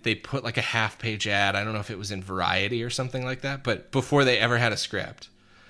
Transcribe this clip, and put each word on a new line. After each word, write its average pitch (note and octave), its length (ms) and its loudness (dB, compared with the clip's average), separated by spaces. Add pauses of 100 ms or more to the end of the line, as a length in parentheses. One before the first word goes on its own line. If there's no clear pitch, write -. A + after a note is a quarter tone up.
they A2 120 2
put, C3 300 -6
like, A#2 140 -4
a A#2 40 2
half A2 360 0
page G#2+ 280 -4
ad. G2+ 300 2
I G2+ 80 0
don't A2 80 -4
know G#2+ 80 -2
if G#2 100 -8
it G2+ 80 -8
was G2+ 120 -6
in F#2+ 120 -6
Variety F#2+ 600 0
or B2 80 -4
something B2+ 340 -4
like C3 180 -6
that, C#3 220 -6
but A2 260 -2
before C3+ 340 4
they B2 140 4
ever A#2 200 4
had A#2 140 4
a G2 40 -4
script. G2 520 -6 (420)